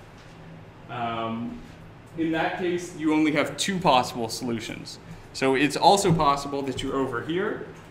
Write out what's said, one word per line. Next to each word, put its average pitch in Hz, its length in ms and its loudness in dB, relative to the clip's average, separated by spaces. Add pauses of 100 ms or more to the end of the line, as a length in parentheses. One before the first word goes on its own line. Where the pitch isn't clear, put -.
(920)
Um, 117 720 -4 (580)
in 165 140 0
that 160 260 -2
case, 175 380 -4
you 151 160 2
only 156 200 4
have 143 260 0
two 190 200 -2
possible 127 520 4
solutions. - 680 -6 (360)
So 135 200 2
it's 143 220 2
also 196 340 6
possible 143 520 2
that 131 200 -6
you're 135 140 -2
over 120 240 -2
here, 175 460 -4 (240)